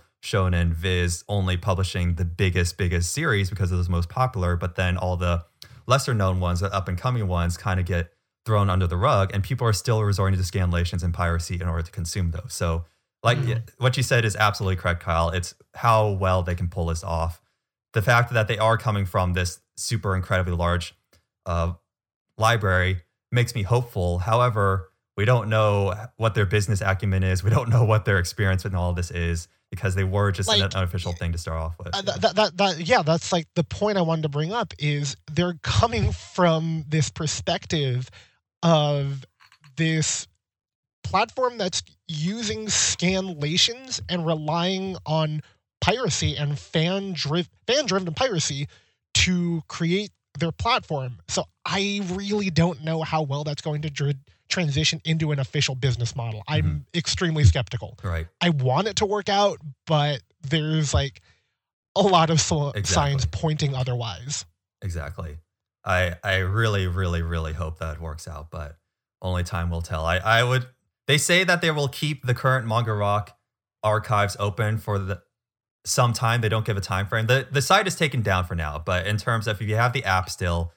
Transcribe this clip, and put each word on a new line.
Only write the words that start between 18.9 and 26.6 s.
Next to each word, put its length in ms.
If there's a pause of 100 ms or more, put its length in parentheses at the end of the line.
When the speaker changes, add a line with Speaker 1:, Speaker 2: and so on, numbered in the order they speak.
Speaker 1:
from 260
this 260 (160)
super 400
incredibly 380
large, 400 (540)
uh, 260 (640)
library 640 (300)
makes 240
me 80
hopeful. 560
However, 720 (260)
we 80
don't 240
know 440 (240)
what 180
their 100
business 360